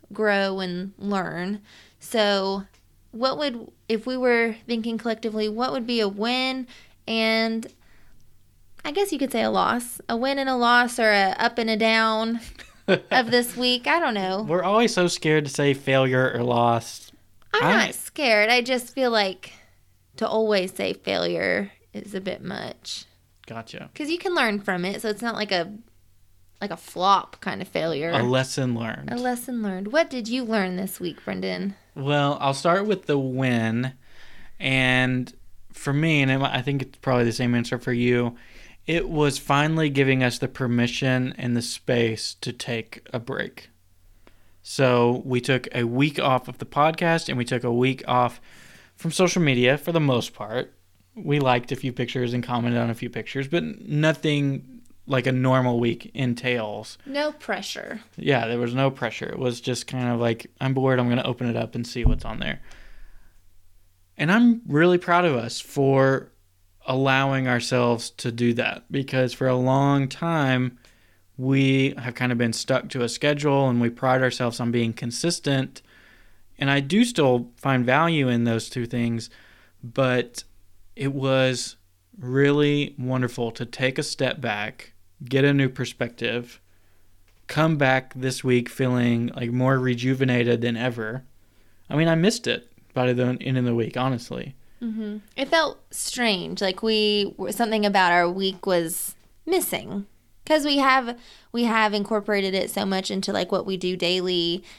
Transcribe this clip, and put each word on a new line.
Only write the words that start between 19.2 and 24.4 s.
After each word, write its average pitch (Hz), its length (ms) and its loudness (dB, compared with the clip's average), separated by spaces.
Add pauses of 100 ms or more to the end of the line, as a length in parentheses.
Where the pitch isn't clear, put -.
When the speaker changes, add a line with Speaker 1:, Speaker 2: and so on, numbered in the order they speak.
Speaker 1:
to 220 100 -2
always 208 480 0
say - 200 -2
failure 90 760 -2 (220)
is 208 200 -14
a 196 80 -6
bit 190 220 -10
much. - 600 -12 (420)
Speaker 2:
Gotcha. - 480 -14
Speaker 1:
'Cause 294 160 -8
you 349 80 -2
can 359 160 -4
learn 226 240 0